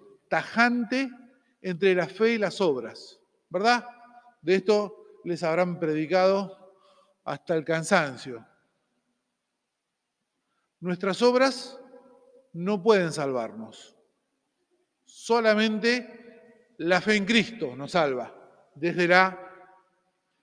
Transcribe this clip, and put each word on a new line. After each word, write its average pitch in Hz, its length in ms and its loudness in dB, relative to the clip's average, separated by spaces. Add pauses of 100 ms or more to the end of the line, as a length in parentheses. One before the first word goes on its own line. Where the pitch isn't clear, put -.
(280)
tajante 240 840 -2 (520)
entre 185 340 0
la 175 120 0
fe 226 260 0
y 226 60 0
las 190 200 -4
obras, 127 600 -4 (300)
¿verdad? 233 380 0 (540)
De 170 140 2
esto 208 680 -2
les 170 200 -6
habrán 170 360 0
predicado 180 960 0 (480)
hasta 143 320 -6
el 160 80 -2
cansancio. 151 840 -2 (2250)
Nuestras 180 420 -4
obras 247 580 0 (720)
no 180 300 -4
pueden 185 320 4
salvarnos. 113 840 -6 (1120)
Solamente 220 1160 0 (560)
la 175 240 2
fe 214 140 2
en 202 100 0
Cristo 165 500 0
nos 139 160 -12
salva, 135 420 0 (420)
desde 170 320 0
la 185 320 6 (1040)